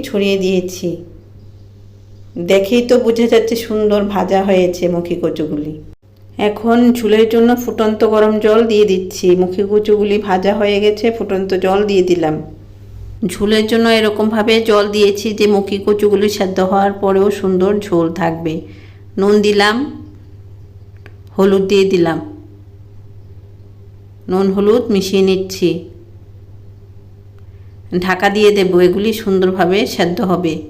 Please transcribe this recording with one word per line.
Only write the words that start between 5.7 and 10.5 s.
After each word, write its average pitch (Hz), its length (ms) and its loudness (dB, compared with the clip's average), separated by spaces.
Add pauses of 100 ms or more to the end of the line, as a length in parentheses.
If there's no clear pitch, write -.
এখন 208 400 0 (160)
ঝোলের 220 360 2
জন্য 233 260 4
ফুটন্ত 220 520 -2
গরম 214 320 2
জল 220 280 4
দিয়ে 208 180 4
দিচ্ছি। 190 500 -2
মুখী 185 340 0
কচুগুলি 208 480 2
ভাজা 196 380 -2